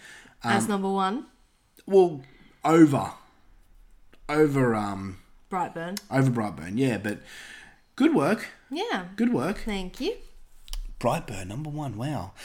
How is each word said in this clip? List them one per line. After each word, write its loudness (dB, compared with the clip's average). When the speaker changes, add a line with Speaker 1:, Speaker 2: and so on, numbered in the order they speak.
Speaker 1:
As 2
Speaker 2:
Um, -2
Speaker 1:
number -2
one? -2
Speaker 2:
Well, 6
over. 6
Over, 4
um, -6
Speaker 1:
Brightburn. -6
Speaker 2:
over 2
Brightburn, -4
yeah, 2
but -6
good 4
work. 0
Speaker 1:
Yeah. -4
Speaker 2:
Good 0
work. -2
Speaker 1:
Thank -8
you. -4
Speaker 2:
Brightburn, -4
number -10
one, -8
wow. -6